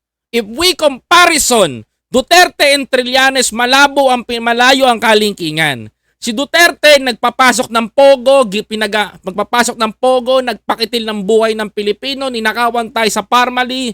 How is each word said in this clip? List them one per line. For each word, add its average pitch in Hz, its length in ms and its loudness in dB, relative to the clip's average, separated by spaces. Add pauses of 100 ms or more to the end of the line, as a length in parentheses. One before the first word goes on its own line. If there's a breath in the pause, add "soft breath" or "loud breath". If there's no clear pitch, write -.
(300)
If 233 160 -4
we 311 260 -2
comparison 269 1120 0 (240)
Duterte 339 680 2
and 277 140 -2
Trillanes, 262 640 0
malabo 269 580 2
ang 247 140 0
pi-, 233 160 -6
malayo 247 480 2
ang 240 100 2
kalingkingan. 160 920 -2 (260)
Si - 140 -8
Duterte 294 720 2
nagpapasok 240 680 0
ng 226 220 -2
pogo, 269 560 4
gi-, 202 180 -6
pinaga-, 214 560 -4
magpapasok 214 540 -2
ng 220 180 -4
pogo, 254 480 0
nagpakitil 226 640 -6
ng 214 160 -6
buhay 220 320 2
ng 214 160 -6
Pilipino, 262 600 -6
ninakawan 233 580 -2
tayo 226 220 -2
sa 220 100 -4
Parmali, 247 720 -2